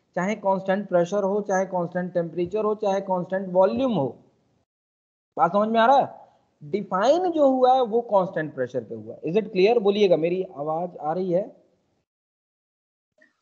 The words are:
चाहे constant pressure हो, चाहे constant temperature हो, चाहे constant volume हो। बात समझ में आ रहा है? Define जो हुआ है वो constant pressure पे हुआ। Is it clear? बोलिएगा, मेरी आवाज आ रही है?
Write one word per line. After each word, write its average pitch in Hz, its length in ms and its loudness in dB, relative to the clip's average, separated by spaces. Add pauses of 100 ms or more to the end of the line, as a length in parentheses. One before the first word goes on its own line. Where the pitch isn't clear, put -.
(160)
चाहे 190 200 -2
constant 190 520 -2
pressure 185 340 0
हो, 202 180 0
चाहे 196 260 0
constant 180 480 -4
temperature 175 500 -2
हो, 214 100 0
चाहे 196 260 -2
constant 190 520 -4
volume 226 400 4
हो। 143 140 0 (1300)
बात 165 160 2
समझ 208 160 2
में 226 120 0
आ 226 60 6
रहा 277 100 6
है? 180 120 2 (540)
Define 214 680 0
जो 294 200 4
हुआ 254 240 4
है 262 100 4
वो 226 180 -2
constant 180 520 -2
pressure 127 300 -4
पे 117 100 -14
हुआ। 110 260 -14
Is 165 160 -2
it 214 160 -2
clear? 196 280 4
बोलिएगा, 196 360 2
मेरी 175 260 0
आवाज 160 540 -8
आ 151 160 -6
रही 180 200 -4
है? 190 120 0 (2000)